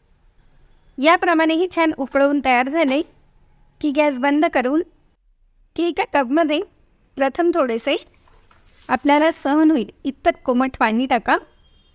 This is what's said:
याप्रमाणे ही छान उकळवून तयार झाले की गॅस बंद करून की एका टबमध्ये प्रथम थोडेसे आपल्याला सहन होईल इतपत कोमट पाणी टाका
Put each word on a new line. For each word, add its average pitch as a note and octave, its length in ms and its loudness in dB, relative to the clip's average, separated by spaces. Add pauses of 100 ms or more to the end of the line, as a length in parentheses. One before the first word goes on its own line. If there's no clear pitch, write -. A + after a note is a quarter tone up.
(960)
याप्रमाणे D#4+ 560 2
ही F4 180 0
छान D#4+ 260 0
उकळवून C#4 480 0
तयार B3+ 240 0
झाले D4 320 0 (800)
की D4+ 100 -2
गॅस D4 280 0
बंद C#4+ 340 2
करून C#4+ 280 0 (960)
की E4 80 -2
एका F4 200 -2 (100)
टबमध्ये D4 460 0 (580)
प्रथम C#4 360 0
थोडेसे C4+ 420 -2 (920)
आपल्याला D4 440 2
सहन D4+ 380 2
होईल A#3 180 -2 (140)
इतपत - 420 -4
कोमट B3+ 340 -2
पाणी A#3 260 0
टाका B3+ 320 0 (580)